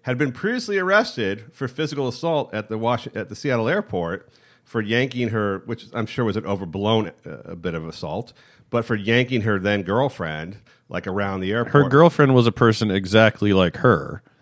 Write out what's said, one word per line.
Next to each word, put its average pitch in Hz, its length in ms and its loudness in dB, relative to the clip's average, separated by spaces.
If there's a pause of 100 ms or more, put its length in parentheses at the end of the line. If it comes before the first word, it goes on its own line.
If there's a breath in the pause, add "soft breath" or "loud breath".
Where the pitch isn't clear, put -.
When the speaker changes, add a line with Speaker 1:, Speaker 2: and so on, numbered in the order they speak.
Speaker 1:
had 127 140 -4
been 131 160 -2
previously 214 460 -4
arrested 123 720 0
for 131 160 -8
physical 143 400 -4
assault 151 460 -4
at 107 160 -6
the 110 80 -6
Wash-, 117 360 -2
at 107 140 -6
the - 80 -12
Seattle 120 320 -2
airport 98 600 -4 (340 soft breath)
for - 160 -6
yanking 120 480 -2
her, 101 380 -2
which 117 260 -10
I'm 117 140 -6
sure - 180 -4
was 104 140 -2
an 110 80 -6
overblown, 98 640 -2 (140)
uh, 82 280 -14
bit 85 200 -6
of 80 120 -8
assault, 82 460 -10 (380 soft breath)
but - 160 -2
for 120 80 0
yanking 117 480 0
her 104 160 0
then 101 240 0
girlfriend, 90 720 -4 (340 soft breath)
like, 90 160 -8
around 98 340 -4
the 92 120 -4
airport. 120 320 4
Speaker 2:
Her 135 60 0
girlfriend 143 440 6
was 123 120 6
a 113 60 2
person 110 380 2
exactly 104 600 4
like 92 240 2
her. 87 460 0 (200)